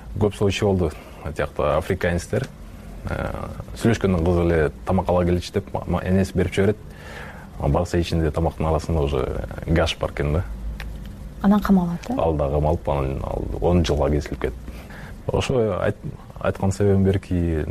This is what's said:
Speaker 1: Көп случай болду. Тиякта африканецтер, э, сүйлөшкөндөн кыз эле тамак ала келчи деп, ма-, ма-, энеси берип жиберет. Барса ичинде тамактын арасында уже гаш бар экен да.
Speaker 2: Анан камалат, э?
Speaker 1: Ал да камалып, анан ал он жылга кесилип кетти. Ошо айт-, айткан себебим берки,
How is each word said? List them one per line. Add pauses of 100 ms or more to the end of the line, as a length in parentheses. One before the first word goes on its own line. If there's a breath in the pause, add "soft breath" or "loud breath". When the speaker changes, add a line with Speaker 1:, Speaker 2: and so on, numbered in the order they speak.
(180 loud breath)
Speaker 1:
Көп
случай
болду. (460 loud breath)
Тиякта
африканецтер, (600)
э, (460)
сүйлөшкөндөн
кыз
эле (140)
тамак
ала
келчи
деп,
ма-,
ма-,
энеси
берип
жиберет. (840 loud breath)
Барса
ичинде
тамактын
арасында
уже (220)
гаш
бар
экен
да. (960)
Speaker 2:
Анан
камалат,
э?
Speaker 1:
Ал
да
камалып,
анан
ал (160)
он
жылга
кесилип
кетти. (680 loud breath)
Ошо
айт-, (440)
айткан
себебим
берки,